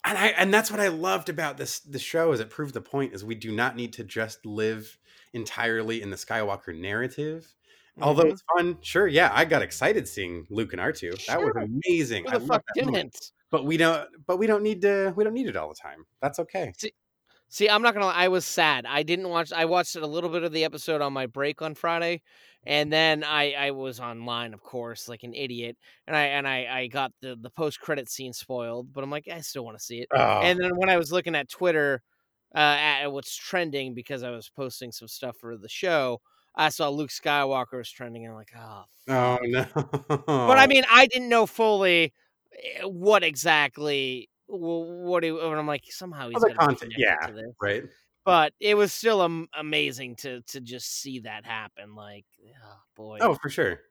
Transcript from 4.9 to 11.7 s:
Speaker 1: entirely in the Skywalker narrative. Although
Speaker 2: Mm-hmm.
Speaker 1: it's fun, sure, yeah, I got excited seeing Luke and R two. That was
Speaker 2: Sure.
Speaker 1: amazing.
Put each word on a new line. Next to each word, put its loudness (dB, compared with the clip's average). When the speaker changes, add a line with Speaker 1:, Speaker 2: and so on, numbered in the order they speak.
Speaker 1:
entirely -2
in -8
the -8
Skywalker -4
narrative. -6
Although 4
Speaker 2:
Mm-hmm. 8
Speaker 1:
it's -10
fun, 0
sure, 2
yeah, 6
I 6
got 2
excited 0
seeing -8
Luke -4
and -6
R 0
two. -8
That 0
was 2
Speaker 2:
Sure. -4
Speaker 1:
amazing. 0